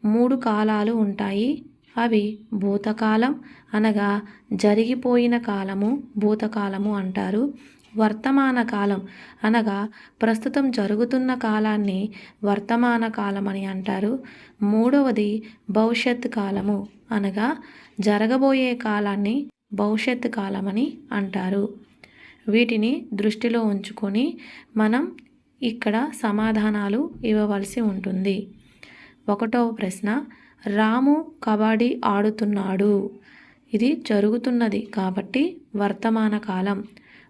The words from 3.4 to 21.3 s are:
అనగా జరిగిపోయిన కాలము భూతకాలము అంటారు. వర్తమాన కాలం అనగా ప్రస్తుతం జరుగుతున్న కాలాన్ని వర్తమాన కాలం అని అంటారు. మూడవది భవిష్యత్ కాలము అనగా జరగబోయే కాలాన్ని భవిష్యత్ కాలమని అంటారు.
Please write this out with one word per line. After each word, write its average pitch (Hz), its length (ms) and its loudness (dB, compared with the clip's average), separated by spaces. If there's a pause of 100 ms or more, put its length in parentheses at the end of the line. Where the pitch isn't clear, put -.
అనగా 214 360 2 (440)
జరిగిపోయిన 240 840 2
కాలము 202 520 -2 (280)
భూతకాలము 214 800 0
అంటారు. 190 480 -2 (500)
వర్తమాన 247 680 2
కాలం 202 380 0 (420)
అనగా 220 340 2 (420)
ప్రస్తుతం 233 520 0
జరుగుతున్న 240 640 0
కాలాన్ని 214 640 0 (440)
వర్తమాన 233 640 2
కాలం 202 400 -4
అని 196 180 -4
అంటారు. 190 460 -2 (520)
మూడవది 220 680 4 (400)
భవిష్యత్ 233 580 2
కాలము 202 500 -2 (340)
అనగా 202 360 0 (520)
జరగబోయే 254 760 4
కాలాన్ని 208 600 -2 (380)
భవిష్యత్ 220 560 0
కాలమని 196 560 -2 (260)
అంటారు. 196 520 -2 (840)